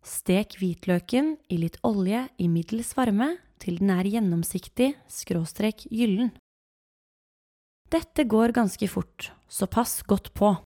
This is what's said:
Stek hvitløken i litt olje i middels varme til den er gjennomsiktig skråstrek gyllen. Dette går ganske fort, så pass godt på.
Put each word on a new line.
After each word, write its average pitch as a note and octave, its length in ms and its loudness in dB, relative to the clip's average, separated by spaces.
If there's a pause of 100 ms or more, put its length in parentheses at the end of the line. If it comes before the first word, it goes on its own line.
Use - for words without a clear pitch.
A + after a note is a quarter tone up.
Stek - 520 -2
hvitløken F#3+ 840 0
i E3+ 180 -2
litt E3 220 -4
olje G#3+ 500 0
i E3+ 160 0
middels E3+ 460 -2
varme B3+ 400 2 (240)
til F3 180 -4
den G3 160 2
er F#3 160 2
gjennomsiktig G3+ 920 0
skråstrek - 840 -4
gyllen. A3+ 460 0 (1600)
Dette D#4+ 320 0
går A3+ 320 4
ganske G#3 320 0
fort, - 420 -8 (140)
så - 240 -6
pass - 340 -2
godt - 320 -2
på. G3+ 220 4 (200)